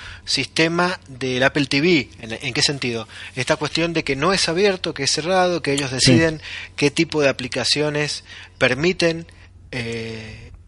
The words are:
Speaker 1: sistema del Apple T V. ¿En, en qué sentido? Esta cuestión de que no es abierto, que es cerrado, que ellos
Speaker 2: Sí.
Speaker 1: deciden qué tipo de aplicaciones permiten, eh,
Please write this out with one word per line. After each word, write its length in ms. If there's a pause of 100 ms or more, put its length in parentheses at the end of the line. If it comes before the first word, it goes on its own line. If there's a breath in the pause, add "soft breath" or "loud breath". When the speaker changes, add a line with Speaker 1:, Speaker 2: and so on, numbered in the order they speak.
(260 loud breath)
Speaker 1:
sistema 840
del 360
Apple 220
T 160
V. 280 (100)
¿En, 120 (100)
en 120
qué 80
sentido? 460 (280 loud breath)
Esta 200
cuestión 380
de 100
que 120
no 180
es 160
abierto, 440
que 100
es 80
cerrado, 500
que 120
ellos 160
Speaker 2:
Sí. 60
Speaker 1:
deciden 460 (340 loud breath)
qué 160
tipo 300
de 80
aplicaciones 960 (340 loud breath)
permiten, 680 (440 soft breath)
eh, 800 (160)